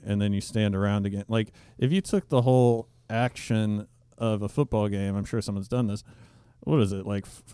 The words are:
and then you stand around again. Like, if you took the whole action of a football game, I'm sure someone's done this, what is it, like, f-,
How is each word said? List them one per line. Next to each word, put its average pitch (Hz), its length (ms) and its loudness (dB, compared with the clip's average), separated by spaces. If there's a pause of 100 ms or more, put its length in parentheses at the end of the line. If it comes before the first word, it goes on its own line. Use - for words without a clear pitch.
and 101 180 -2
then 101 100 0
you 101 80 -2
stand 104 360 0
around 101 300 2
again. 101 220 -6
Like, 110 240 -2 (260)
if 127 140 2
you 190 80 2
took - 280 -2
the 127 140 4
whole 120 460 4 (220)
action 110 760 -2 (320)
of 107 240 0
a 101 60 -2
football 107 400 0
game, 98 280 -2
I'm 101 80 -2
sure 113 180 -4
someone's 98 260 -6
done 123 200 0
this, 101 140 -6 (600)
what 151 160 2
is 101 120 2
it, 95 140 -6
like, 101 200 -4
f-, - 160 -20 (120)